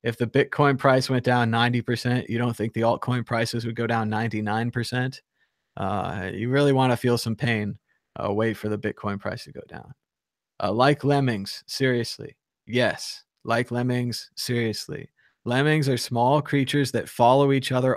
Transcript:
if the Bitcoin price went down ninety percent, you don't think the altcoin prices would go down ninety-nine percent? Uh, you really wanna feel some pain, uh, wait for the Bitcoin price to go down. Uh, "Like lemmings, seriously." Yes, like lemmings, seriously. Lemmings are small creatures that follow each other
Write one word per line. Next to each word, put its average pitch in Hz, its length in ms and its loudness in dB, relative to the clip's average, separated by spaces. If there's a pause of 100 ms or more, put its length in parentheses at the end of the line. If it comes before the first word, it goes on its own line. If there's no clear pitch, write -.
if 117 140 -2
the 120 100 0
Bitcoin 139 500 2
price 131 320 4
went 127 160 0
down 123 260 2
ninety 120 300 2
percent, 123 480 -2
you 117 80 -2
don't 117 180 -2
think - 180 -4
the 113 80 -2
altcoin 120 440 0
prices 117 400 -2
would 117 100 -6
go 117 120 -2
down 113 220 0
ninety-nine 110 640 -2
percent? 127 500 -4 (560)
Uh, 95 560 -4
you 110 160 -4
really 143 240 4
wanna 131 240 4
feel 120 200 2
some 113 180 -4
pain, 107 420 -2 (440)
uh, 101 120 -2
wait 107 220 0
for 107 140 -6
the 107 80 -2
Bitcoin 104 420 -6
price - 240 -8
to - 80 -18
go - 160 -14
down. - 260 -18 (680)
Uh, 98 80 0
"Like 135 320 2
lemmings, 131 640 0
seriously." 127 680 -2 (280)
Yes, - 580 -2 (200)
like 120 280 -2
lemmings, 123 640 -2
seriously. - 760 -4 (380)
Lemmings 139 400 2
are 127 100 2
small 123 440 2
creatures 143 500 0
that - 160 -2
follow 135 440 4
each 135 200 0
other 127 260 2